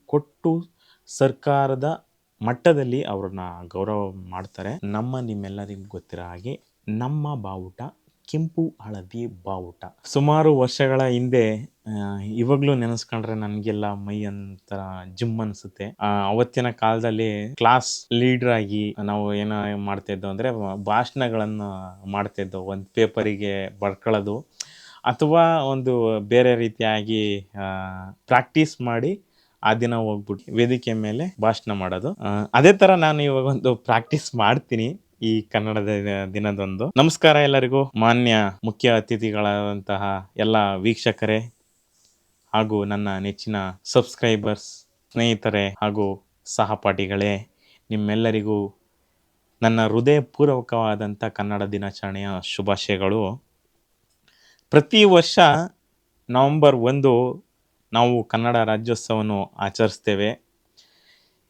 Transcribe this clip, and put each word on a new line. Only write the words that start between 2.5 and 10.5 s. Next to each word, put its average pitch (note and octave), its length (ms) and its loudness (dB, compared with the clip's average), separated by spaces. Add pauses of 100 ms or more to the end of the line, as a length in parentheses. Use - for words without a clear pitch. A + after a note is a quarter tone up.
ಅವ್ರನ್ನ G2 380 -6 (280)
ಗೌರವ G2 440 -4
ಮಾಡ್ತಾರೆ. F#2+ 720 -10
ನಮ್ಮ A2+ 340 -4
ನಿಮ್ಮೆಲ್ಲರಿಗೂ G2+ 680 -10
ಗೊತ್ತಿರೋ F2+ 340 -16
ಹಾಗೆ, F2+ 380 -14 (280)
ನಮ್ಮ C#3+ 460 -4
ಬಾವುಟ F#2+ 480 -12 (420)
ಕೆಂಪು D#3+ 580 -4
ಹಳದಿ G#2+ 440 -12
ಬಾವುಟ. F#2 580 -12 (200)
ಸುಮಾರು D3 540 4